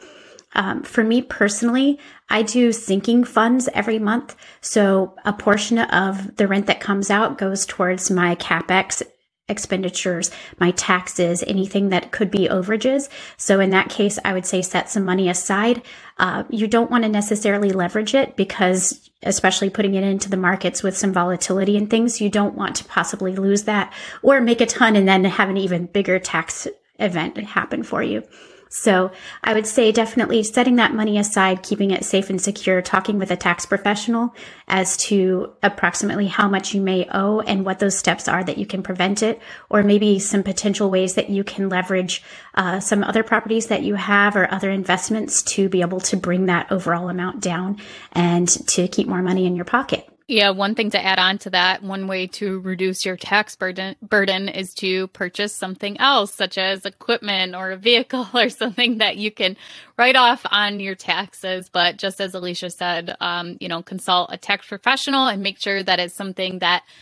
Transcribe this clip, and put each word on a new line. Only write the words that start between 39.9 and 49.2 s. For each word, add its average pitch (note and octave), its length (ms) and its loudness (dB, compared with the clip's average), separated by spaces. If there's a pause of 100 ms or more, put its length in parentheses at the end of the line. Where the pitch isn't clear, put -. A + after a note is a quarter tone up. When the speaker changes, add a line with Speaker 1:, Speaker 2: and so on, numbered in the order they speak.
Speaker 1:
some G3 240 0
potential G3 480 0
ways F#3 260 0
that G3 120 0
you G3+ 160 0
can G3 240 -4
leverage, F#3 540 -2 (320)
uh, F#3 260 0
some G3+ 240 2
other A3 180 2
properties A3 440 0
that G#3+ 160 0
you G#3 120 0
have G3+ 420 2
or F#3 140 2
other F#3+ 200 -2
investments G3 720 -2
to G3 260 0
be F#3 140 2
able F#3 180 -2
to - 160 0
bring F3+ 300 0
that F3 260 0
overall F3+ 380 0
amount F#3 320 -4
down F#3 340 -2 (360)
and F3 360 4 (200)
to F3+ 200 2
keep - 180 0
more F#3 140 -2